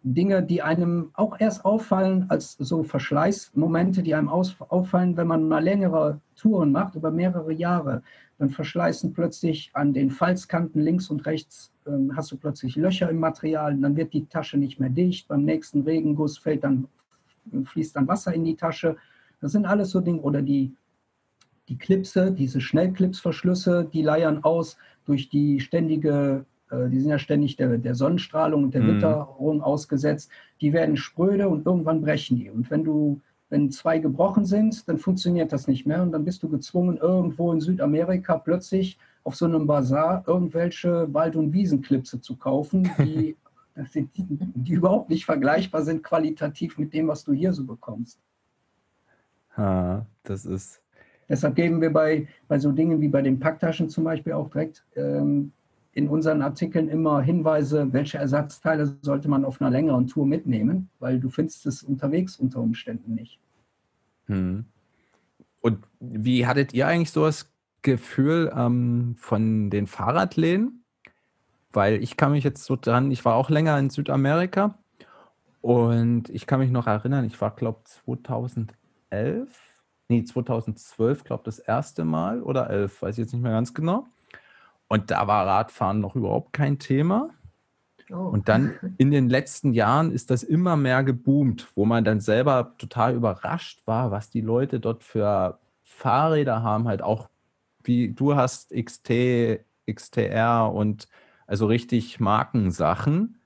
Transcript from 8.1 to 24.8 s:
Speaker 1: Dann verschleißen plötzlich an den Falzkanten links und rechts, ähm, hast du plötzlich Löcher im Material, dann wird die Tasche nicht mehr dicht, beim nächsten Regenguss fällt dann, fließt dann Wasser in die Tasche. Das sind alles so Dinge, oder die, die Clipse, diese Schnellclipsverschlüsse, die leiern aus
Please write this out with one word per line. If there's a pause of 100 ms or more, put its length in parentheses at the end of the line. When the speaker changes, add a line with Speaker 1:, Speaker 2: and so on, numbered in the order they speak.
Speaker 1:
Dann
verschleißen
plötzlich
an
den
Falzkanten
links
und
rechts, (160)
ähm,
hast
du
plötzlich
Löcher
im
Material,
dann
wird
die
Tasche
nicht
mehr
dicht,
beim
nächsten
Regenguss
fällt
dann, (800)
fließt
dann
Wasser
in
die
Tasche. (440)
Das
sind
alles
so
Dinge,
oder
die, (960)
die
Clipse,
diese
Schnellclipsverschlüsse,
die
leiern
aus (280)